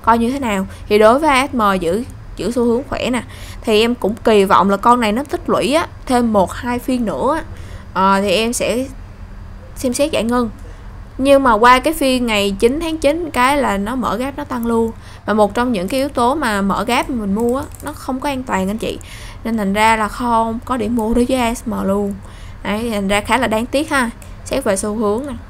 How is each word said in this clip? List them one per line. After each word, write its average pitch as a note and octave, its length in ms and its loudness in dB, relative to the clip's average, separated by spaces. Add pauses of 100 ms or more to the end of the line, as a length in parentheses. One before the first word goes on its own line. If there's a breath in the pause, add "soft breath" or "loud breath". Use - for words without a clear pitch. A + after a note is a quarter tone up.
coi A3+ 160 4
như A#3 120 2
thế C#4 80 -2
nào. G3+ 280 -2 (220 loud breath)
Thì G#3 100 4
đối A3 200 8
với D#4 120 2
A C4+ 220 4
S - 20 -8
M A#3 80 2 (180)
giữ, F3 240 -2 (320)
giữ F3+ 140 -4
xu A#3+ 140 0
hướng A#3+ 240 2
khỏe - 220 -2
nè, B3 120 -2 (380 loud breath)
thì G#3+ 200 2
em A#3 140 2
cũng G#3 200 -2
kỳ G#3 300 4
vọng F#3+ 260 6
là G3 60 2
con A#3+ 240 4
này G#3 120 0
nó B3+ 120 -2
tích - 260 -6
lũy F#3+ 240 2
á, F4 120 2 (200)
thêm A#3+ 260 2
một, F#3+ 200 2
hai B3 260 -4
phiên B3 260 -2
nữa F#3+ 320 -2
á, D4+ 80 -6 (500 loud breath)
ờ, F#3+ 280 4
thì G3+ 80 0
em A3 220 2
sẽ A#3 340 -2 (920)
xem B3 160 -2
xét C#4+ 180 0
giải - 140 -2
ngân. A#3+ 260 0 (680 loud breath)
Nhưng C#4 240 6
mà B3+ 100 6
qua A#3+ 260 8
cái C#4 140 0
phiên C4 340 2
ngày G3+ 320 0
chín B3+ 220 2
tháng D#4+ 180 -4
chín D#4 340 0
cái B3+ 240 4
là G#3+ 220 0
nó G#3 180 -4
mở G#3 200 -2
gap C4 220 -6
nó D4 60 -8
tăng A#3+ 220 -4
luôn. A3+ 260 0 (340 loud breath)
Và G3+ 80 0
một G#3 200 4
trong B3 180 0
những F#3+ 160 -2
cái C4 120 0
yếu C#4 80 0
tố B3+ 260 2
mà A3+ 280 0
mở G3 220 0
gap B3 260 0
mà B3+ 60 -4
mình G3+ 180 -2
mua A#3+ 240 0
á, D4 60 -4 (180)
nó D4 100 -8
không C4 280 -6
có C#4+ 80 -2
an C4 140 -4
toàn F#3+ 280 -2
anh A3 80 -4
chị. B2+ 200 -6 (460 loud breath)
Nên A3+ 120 -2
thành G3 160 0
ra A3 240 4
là G#3+ 120 0
không A3+ 560 0
có B3+ 120 -4
điểm A3+ 200 -2
mua A3+ 180 0
đối A#3+ 100 4
với C4 120 0
A A#3+ 180 0
S - 120 -10
M G#3+ 80 -4 (100)
luôn. G3+ 300 0 (480 loud breath)
Đấy, A3 280 -4
thành G3+ 180 -2
ra G3+ 120 2
khá A3 180 0
là B3+ 80 2
đáng A3 200 0
tiếc D4 240 0
ha, B3+ 200 2 (340 loud breath)
xét C4+ 200 -2
về G3+ 120 2
xu G#3+ 200 -4
hướng A3+ 300 0
nè. C4 80 -8 (160)